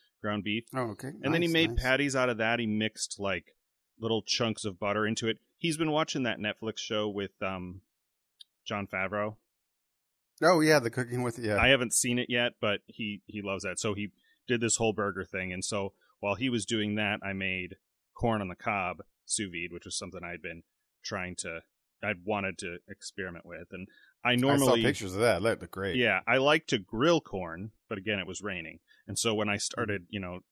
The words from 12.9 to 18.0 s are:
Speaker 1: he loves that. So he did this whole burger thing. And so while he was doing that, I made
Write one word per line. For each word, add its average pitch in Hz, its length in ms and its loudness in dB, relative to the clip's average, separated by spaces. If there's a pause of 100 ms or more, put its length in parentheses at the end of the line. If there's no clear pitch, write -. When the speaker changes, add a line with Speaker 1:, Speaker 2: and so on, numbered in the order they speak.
Speaker 1:
he 107 140 -8
loves 98 220 -4
that. 92 160 -6
So 107 160 -2
he 104 160 -4 (380)
did 120 120 2
this 113 160 2
whole 113 160 2
burger 95 320 -2
thing. 92 280 -6
And 90 120 -6
so 98 280 -4 (280)
while 101 140 0
he 117 140 -2
was 117 180 0
doing 107 300 0
that, 107 260 0
I 98 100 -4
made 92 440 -4 (380)